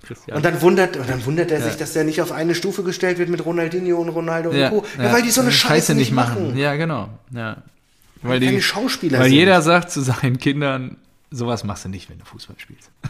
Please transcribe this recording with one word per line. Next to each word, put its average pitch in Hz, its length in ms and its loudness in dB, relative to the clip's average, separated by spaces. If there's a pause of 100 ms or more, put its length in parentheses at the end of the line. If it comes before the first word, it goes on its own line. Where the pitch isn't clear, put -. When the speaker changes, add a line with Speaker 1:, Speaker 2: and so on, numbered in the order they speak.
Speaker 1:
Cristiano. - 320 -10
Speaker 2:
Und 147 80 -2
dann 165 160 0
wundert, 180 340 4
und 127 140 -6
dann 123 160 -4
wundert 156 240 0
er 156 100 2
Speaker 1:
Ja. 131 60 -4
Speaker 2:
sich, - 100 -4
dass 147 200 -6
er 160 80 2
nicht 156 180 -2
auf 160 100 -4
eine 160 220 -2
Stufe 185 300 -4
gestellt 180 340 -2
wird 175 120 -2
mit 165 140 -2
Ronaldinho 170 540 -2
und 170 120 -2
Ronaldo 165 440 -4
Speaker 1:
Ja, 139 160 2
Speaker 2:
und 208 140 0
Co. - 40 -10 (120)
Ja, 123 60 0
Speaker 1:
ja. 233 80 2
Speaker 2:
weil 240 100 4
die 233 80 0
so 254 100 2
eine 247 80 4
Speaker 1:
Ja, 143 60 2
Speaker 2:
Scheiße - 180 2
Speaker 1:
Scheiße 156 220 2
Speaker 2:
nicht 131 140 2
Speaker 1:
nicht - 40 0
machen. 120 360 0
Speaker 2:
machen. 127 100 -4
Speaker 1:
Ja, 143 160 0
genau. 151 340 -4 (240)
Ja. 113 300 -10 (580)
Weil 120 120 -4
Speaker 2:
Weil 127 80 2
keine 131 160 4
Speaker 1:
die, 185 40 2
Speaker 2:
Schauspieler 180 560 -2
Speaker 1:
weil 127 120 6
Speaker 2:
sind. 139 100 8
Speaker 1:
jeder 185 240 8
sagt 170 260 4
zu 147 120 -4
seinen 127 360 0
Kindern, 139 600 -2 (340)
"Sowas 120 320 -4
machst 101 220 -8
du 95 40 -10
nicht, 95 220 -14
wenn 82 80 -20
du - 60 -20
Fußball - 340 -20
spielst." - 320 -20 (180)